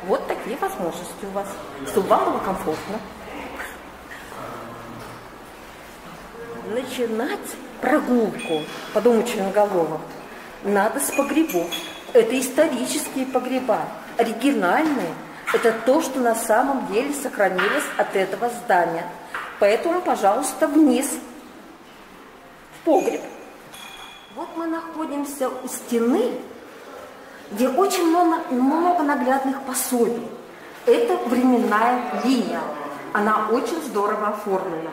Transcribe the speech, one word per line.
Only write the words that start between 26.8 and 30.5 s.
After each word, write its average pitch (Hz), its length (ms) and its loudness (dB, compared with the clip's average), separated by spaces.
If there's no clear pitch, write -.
где 226 160 2
очень 359 380 2
много, 330 320 6
много 311 520 4
наглядных 269 600 2
пособий. - 640 0